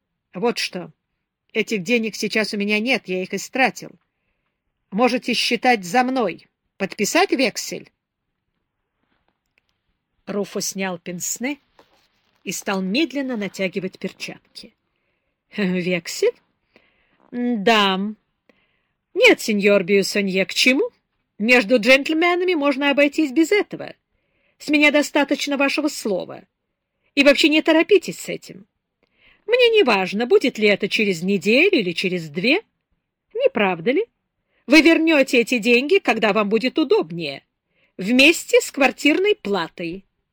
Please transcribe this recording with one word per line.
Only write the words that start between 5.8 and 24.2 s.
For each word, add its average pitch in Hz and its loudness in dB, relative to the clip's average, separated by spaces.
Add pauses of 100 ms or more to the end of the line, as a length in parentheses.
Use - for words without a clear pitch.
за 240 2
мной. 247 -4 (300)
Подписать 214 -2
вексель?» - -4 (2250)
Руфо 196 -6
снял 185 -8
пенсне 226 -8 (840)
и 196 -10
стал 190 -4
медленно 254 -4
натягивать 190 -6
перчатки. - -14 (800)
«Вексель? 180 -2 (960)
Да. 214 0 (1160)
Нет, 415 4
сеньор 202 2
Бюссонье, 190 0
к - -12
чему? 294 2 (500)
Между 240 4
джентльменами 320 2
можно 285 0
обойтись 285 0
без 302 0
этого. 330 -4 (640)